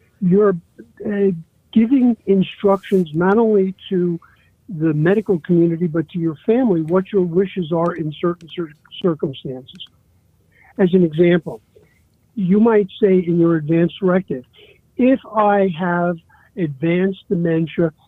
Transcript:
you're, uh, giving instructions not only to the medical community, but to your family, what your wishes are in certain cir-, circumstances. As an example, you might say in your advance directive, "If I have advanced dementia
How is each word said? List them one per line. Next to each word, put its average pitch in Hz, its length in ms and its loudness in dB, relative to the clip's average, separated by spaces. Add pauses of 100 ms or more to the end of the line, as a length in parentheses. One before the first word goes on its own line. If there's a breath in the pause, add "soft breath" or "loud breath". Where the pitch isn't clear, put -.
(200)
you're, 196 380 2 (480)
uh, 202 260 0 (400)
giving 240 540 2
instructions 190 880 0
not 185 240 2
only 208 380 2 (120)
to 175 320 -2 (480 soft breath)
the 160 260 -2
medical 185 460 0
community, 170 480 0
but 156 220 -4
to 180 100 -8
your 165 160 -4 (100)
family, 220 360 0
what 185 320 -2
your 196 80 2
wishes 180 500 -2
are 170 220 -2
in 160 260 -6
certain 170 340 -6
cir-, 160 200 -10 (280)
circumstances. 143 840 -8 (880 soft breath)
As 180 160 2
an 185 120 4
example, 170 560 0 (720 soft breath)
you 196 240 0
might 214 280 2 (140)
say 190 180 4
in 175 200 0
your 165 160 2
advance 165 440 0
directive, 180 460 -2 (520 soft breath)
"If 254 220 2 (140)
I 202 440 2
have 175 400 -2 (400 soft breath)
advanced 170 720 -2
dementia 165 640 -2 (140)